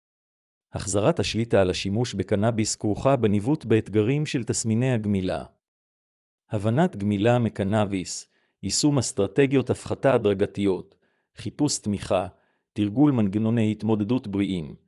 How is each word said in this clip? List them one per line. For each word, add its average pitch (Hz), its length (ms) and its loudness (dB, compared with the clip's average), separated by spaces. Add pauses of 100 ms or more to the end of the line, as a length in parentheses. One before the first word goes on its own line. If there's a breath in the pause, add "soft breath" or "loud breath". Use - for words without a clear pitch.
(720)
החזרת 104 480 0
השליטה 110 400 0
על 92 100 2
השימוש 101 440 -2
בקנאביס 107 600 -2
כרוכה 131 400 0
בניווט 110 480 0
באתגרים 110 600 0
של 127 180 -4
תסמיני 117 480 0
הגמילה. 95 520 -2 (1040)
הבנת 113 460 0
גמילה 104 420 2
מקנאביס, 101 880 -2 (340)
יישום 143 360 0
אסטרטגיות 123 720 0
הפחתה 123 440 0
הדרגתיות, 101 840 0 (400)
חיפוש 135 420 -2
תמיכה, 95 480 -2 (460)
תרגול 110 400 2
מנגנוני 110 600 2
התמודדות 107 560 -2
בריאים, 92 460 -2 (140)